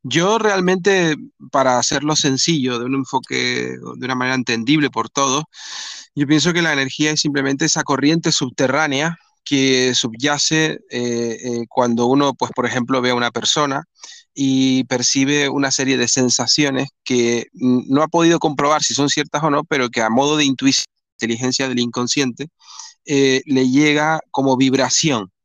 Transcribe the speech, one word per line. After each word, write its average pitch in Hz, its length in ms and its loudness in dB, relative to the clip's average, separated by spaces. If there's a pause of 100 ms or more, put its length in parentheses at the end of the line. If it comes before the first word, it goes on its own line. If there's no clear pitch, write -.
Yo 170 360 0
realmente, 185 760 2 (340)
para 127 280 4
hacerlo 147 380 0
sencillo, 131 600 0
de 117 60 -4
un 135 120 -2
enfoque, 127 800 -2 (200)
de 123 80 -10
una 127 100 -2
manera 127 200 -2
entendible 123 560 0
por 113 180 -6
todos, 139 360 0 (680)
yo 143 120 0
pienso 151 260 4
que 175 100 0
la 165 100 2
energía 143 400 0
es 151 80 -2
simplemente 139 440 -2
esa 156 200 -2
corriente 151 480 0
subterránea 143 840 0 (280)
que 131 500 2
subyace, 147 880 0 (100)
eh, 117 500 -4
eh, 120 280 -6
cuando 120 380 2
uno, 135 280 2
pues, 120 200 -6
por 123 120 -2
ejemplo, 123 340 -2
ve 123 100 0
a 123 40 0
una 120 160 -2
persona 139 540 -2 (540)
y 131 460 2
percibe 135 640 0
una 135 220 -2
serie 131 260 -2
de 120 120 0
sensaciones 131 840 0 (120)
que, 120 520 0
mm, 127 340 0
no 139 140 2
ha 156 60 0
podido 170 300 4
comprobar 151 440 0
si - 100 -2
son 143 160 0
ciertas 151 340 -2
o 156 80 0
no, 147 140 0
pero 131 240 -2
que 117 140 -2
a 110 80 2
modo 139 260 2
de 151 80 2
intuición, 135 400 0 (340)
inteligencia 123 500 -2
del 123 100 -2
inconsciente, 123 680 -4 (580)
eh, 139 400 2
le 131 240 2
llega 151 500 2 (100)
como 135 280 0
vibración 131 720 2 (140)